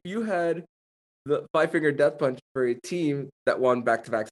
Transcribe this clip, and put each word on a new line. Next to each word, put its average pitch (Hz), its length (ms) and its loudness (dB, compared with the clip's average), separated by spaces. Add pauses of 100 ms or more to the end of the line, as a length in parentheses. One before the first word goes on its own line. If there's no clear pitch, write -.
you 202 200 -6
had 170 420 -2 (600)
the 139 280 -2
Five 160 180 2
Finger 156 200 2
Death 147 280 2
Punch 131 200 0 (140)
for 131 140 0
a 120 80 0
team 143 540 -4 (160)
that - 140 2
won 123 240 2
back-to-back 113 480 -2